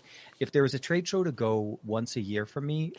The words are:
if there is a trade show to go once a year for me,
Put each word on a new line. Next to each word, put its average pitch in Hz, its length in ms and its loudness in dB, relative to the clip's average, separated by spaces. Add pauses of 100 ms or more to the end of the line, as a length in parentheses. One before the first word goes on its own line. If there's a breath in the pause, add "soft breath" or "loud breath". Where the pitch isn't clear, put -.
(400 soft breath)
if - 140 -2
there 143 100 8
is 135 100 4
a 131 60 -2
trade 170 260 0
show 185 200 0
to 151 80 -2
go 110 500 0
once 113 320 -2
a 120 60 -2
year 104 240 -2
for - 160 -8
me, 156 380 -2